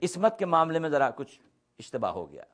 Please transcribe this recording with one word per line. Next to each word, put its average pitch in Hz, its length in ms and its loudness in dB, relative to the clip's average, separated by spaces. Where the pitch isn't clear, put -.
عصمت 180 380 0
کے 196 60 -2
معاملے 160 340 2
میں 160 100 -2
ذرا 139 200 4
کچھ - 300 -12
اشتباہ 110 320 -4
ہو 85 200 -8
گیا۔ 69 120 -18